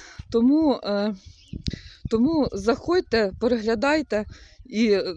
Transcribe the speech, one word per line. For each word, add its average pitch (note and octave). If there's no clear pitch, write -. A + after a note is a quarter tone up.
Тому, C4+
е, G3+
тому B3+
заходьте, A3+
переглядайте, A3+
і, G#3